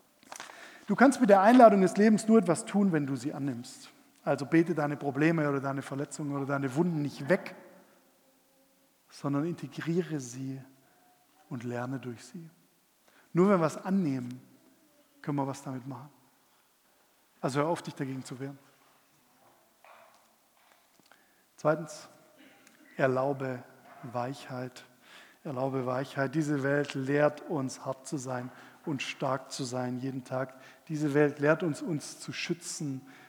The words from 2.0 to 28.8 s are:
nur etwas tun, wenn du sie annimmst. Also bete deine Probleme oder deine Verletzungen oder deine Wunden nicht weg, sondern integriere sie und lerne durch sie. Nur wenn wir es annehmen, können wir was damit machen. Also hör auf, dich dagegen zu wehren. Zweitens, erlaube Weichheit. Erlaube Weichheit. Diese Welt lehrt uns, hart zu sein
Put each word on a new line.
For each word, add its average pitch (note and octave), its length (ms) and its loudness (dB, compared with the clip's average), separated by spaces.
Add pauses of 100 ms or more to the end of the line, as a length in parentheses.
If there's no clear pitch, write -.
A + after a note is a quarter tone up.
nur A3 100 8
etwas F3 280 2
tun, G3 260 2
wenn D3 160 2
du C#3 80 -2
sie C3 180 -6
annimmst. C3+ 560 -8 (340)
Also C#3+ 220 -2
bete E3+ 300 2
deine D3 220 -2
Probleme D3 520 2
oder C#3 120 0
deine C#3 200 -4
Verletzungen C#3+ 540 -6
oder C#3 100 -4
deine C#3 300 -2
Wunden E3 260 2
nicht C#3 260 -6
weg, F#3+ 280 0 (1500)
sondern C#3+ 360 -4
integriere D#3 720 -4
sie C3 420 -10 (880)
und A#2+ 140 -10
lerne B2 340 -6
durch A#2+ 260 -12
sie. E3 240 -16 (840)
Nur F3+ 160 6
wenn F#3+ 120 6
wir D#3 60 4
es - 100 -6
annehmen, C3 640 -2 (800)
können D3 160 -4
wir C#3 100 -2
was C3+ 160 -10
damit C3 240 -12
machen. C#3 220 -14 (1300)
Also C#3+ 220 0
hör D3 60 0
auf, E3+ 140 -2
dich - 140 -12
dagegen C3 300 -8
zu B2+ 160 -14
wehren. C#3 180 -12 (3000)
Zweitens, D#3 540 -4 (880)
erlaube C3 680 -2 (400)
Weichheit. B2+ 800 -8 (640)
Erlaube C3 400 -4
Weichheit. C3+ 500 -2
Diese D3 260 0
Welt C#3+ 320 0
lehrt C#3+ 560 2
uns, C3 360 -6
hart C3+ 200 -8
zu D#3 120 -6
sein B2+ 340 -8 (340)